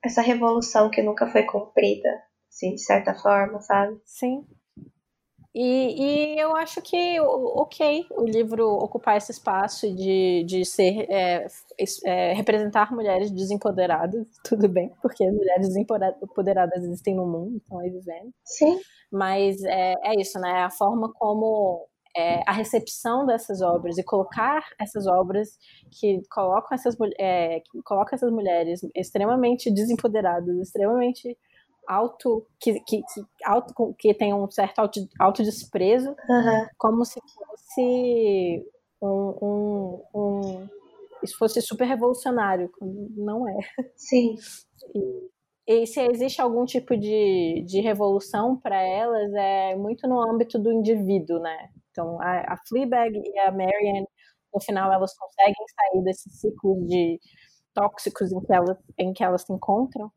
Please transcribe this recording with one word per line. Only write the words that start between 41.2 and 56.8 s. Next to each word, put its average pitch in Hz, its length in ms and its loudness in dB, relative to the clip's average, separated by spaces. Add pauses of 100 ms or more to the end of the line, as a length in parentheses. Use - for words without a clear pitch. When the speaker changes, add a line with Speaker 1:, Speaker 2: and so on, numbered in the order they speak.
Speaker 2:
isso - 160 -10
fosse 226 220 0
super 226 260 -4
revolucionário, 240 920 0
quando 202 380 -12
não 214 320 -4
é. 196 80 -6 (400)
Speaker 1:
Sim. 240 400 2 (580)
Speaker 2:
E, 370 880 -2
e 226 40 -2
se 233 140 -6
existe 247 400 0
algum 240 240 2
tipo 247 320 -2
de, 196 680 0
de 190 140 0
revolução 208 760 0
pra 196 240 -2
elas, 208 540 0
é 196 400 0
muito 208 320 -4
no 254 140 2
âmbito 233 380 0
do 220 140 2
indivíduo, 196 680 2
né? 160 300 -10 (220)
Então, 170 280 -6
a, 180 340 -2
a - 20 -12 (100)
Fleabag 240 480 0
e 202 240 -6
a 196 140 4
Marianne, 196 560 0 (440)
no 202 80 -2
final, 190 320 0
elas 190 220 0
conseguem 196 400 2
sair 196 480 0
desses - 380 -6
ciclos 190 460 0